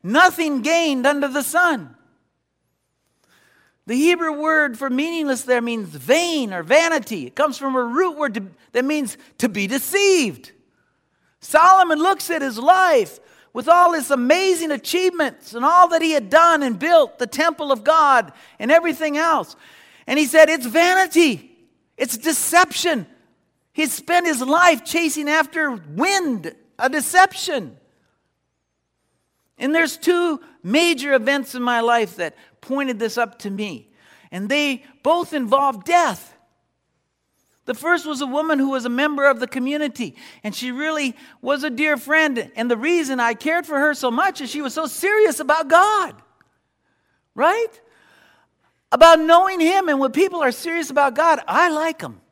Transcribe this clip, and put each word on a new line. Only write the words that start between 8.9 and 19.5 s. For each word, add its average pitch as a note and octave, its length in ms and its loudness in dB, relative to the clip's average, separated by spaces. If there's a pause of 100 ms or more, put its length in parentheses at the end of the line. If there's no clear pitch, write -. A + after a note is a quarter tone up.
to B3+ 100 -2
be G3 200 -4
deceived. D4+ 840 0 (920)
Solomon E4+ 600 4
looks F#4+ 300 -2
at D#4 120 -4
his A#3+ 160 -6
life D#4+ 640 2 (320)
with B3 160 -6
all F4 240 6
his D4 180 -6
amazing D#4+ 600 0
achievements E4 840 -4
and A#3+ 100 -6
all F4 240 6
that E4 140 0
he D#4+ 100 0
had A3+ 180 -2
done D#4+ 320 4
and A#3 160 -4
built, D#4 400 2
the A#3+ 80 -4
temple D4+ 460 -4
of G#3+ 120 -4
God C#4 480 4 (260)
and A3 120 -4
everything D#4 460 2
else. D#4 400 -2 (500)